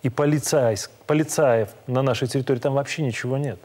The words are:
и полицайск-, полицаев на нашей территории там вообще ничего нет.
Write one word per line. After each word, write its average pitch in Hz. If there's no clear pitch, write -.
и 131
полицайск-, 147
полицаев 147
на 127
нашей 131
территории 131
там 135
вообще 143
ничего 127
нет. 135